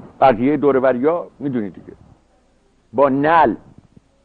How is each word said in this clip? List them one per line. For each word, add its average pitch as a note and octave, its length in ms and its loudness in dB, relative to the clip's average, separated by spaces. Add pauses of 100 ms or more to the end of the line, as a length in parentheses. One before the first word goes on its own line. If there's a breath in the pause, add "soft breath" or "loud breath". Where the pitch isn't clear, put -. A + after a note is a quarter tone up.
(200)
بقیهٔ C3+ 360 2
دور C3+ 240 0
بریا C3+ 480 -2 (100)
می‌دونی B2 320 -6
دیگه، - 220 -20 (1000)
با C3+ 160 2
نل C#3+ 460 2 (720)